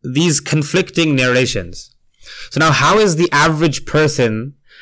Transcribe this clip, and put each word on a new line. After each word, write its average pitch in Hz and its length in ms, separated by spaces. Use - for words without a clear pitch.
these 143 360
conflicting 156 760
narrations. 123 760
So - 120
now, 160 100
how 151 260
is 196 200
the 170 140
average 151 540
person 135 680